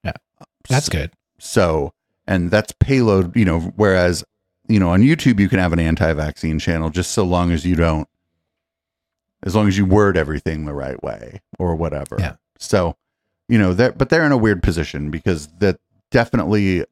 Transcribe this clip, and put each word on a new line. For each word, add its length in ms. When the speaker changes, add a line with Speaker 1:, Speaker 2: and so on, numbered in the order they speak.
Speaker 1:
Yeah. 80
That's 180
Speaker 2:
So, 60
Speaker 1:
good. 200
Speaker 2:
so, 560
and 240
that's 220
payload, 640
you 120
know, 140
whereas, 480
you 100
know, 120
on 120
YouTube, 380
you 80
can 100
have 140
an 80
anti-vaccine 800
channel 320
just 220
so 120
long 260
as 140
you 120
don't, 300
as 140
long 120
as 100
you 80
word 320
everything 480
the 80
right 280
way 380
or 160
whatever. 440
Speaker 1:
Yeah. 160
Speaker 2:
So, 380
you 100
know, 140
they're, 200
but 180
they're 160
in 60
a 40
weird 260
position 480
because 360
that 200
definitely 800